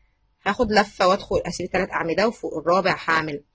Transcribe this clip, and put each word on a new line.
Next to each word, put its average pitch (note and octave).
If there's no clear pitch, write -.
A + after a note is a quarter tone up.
هاخد G#3
لفة G#3
وادخل F#3+
اسيب F3
تلات F#3
اعمدة، E3
وفوق E3+
الرابع E3+
هعمل D#3